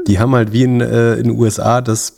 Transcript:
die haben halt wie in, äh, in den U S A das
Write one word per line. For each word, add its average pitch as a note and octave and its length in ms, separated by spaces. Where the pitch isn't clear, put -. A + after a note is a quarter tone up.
die G2 120
haben B2+ 160
halt A2 180
wie A#2+ 120
in, B2+ 160
äh, A#2 340
in A#2 140
den A2+ 100
U A#2 60
S A2 160
A A2+ 200
das A#2 380